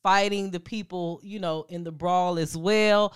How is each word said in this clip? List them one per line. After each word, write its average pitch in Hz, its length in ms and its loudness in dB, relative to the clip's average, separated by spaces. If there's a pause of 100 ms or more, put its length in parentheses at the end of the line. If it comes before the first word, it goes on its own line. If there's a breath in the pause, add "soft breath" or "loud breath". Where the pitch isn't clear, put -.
fighting 196 500 2
the 175 80 -6
people, 175 640 -6
you 202 160 -12
know, 160 300 -4
in 175 140 -10
the 165 80 -8
brawl 175 460 0
as 160 200 -4
well. 208 580 2